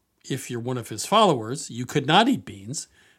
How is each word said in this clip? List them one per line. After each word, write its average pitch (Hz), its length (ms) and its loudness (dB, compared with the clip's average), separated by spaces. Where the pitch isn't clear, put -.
if 131 200 -8
you're 120 120 -6
one 127 160 -4
of 113 120 -8
his 113 160 -8
followers, 147 640 2
you 120 160 -8
could 139 200 -2
not 196 240 6
eat 180 160 -2
beans 101 420 -12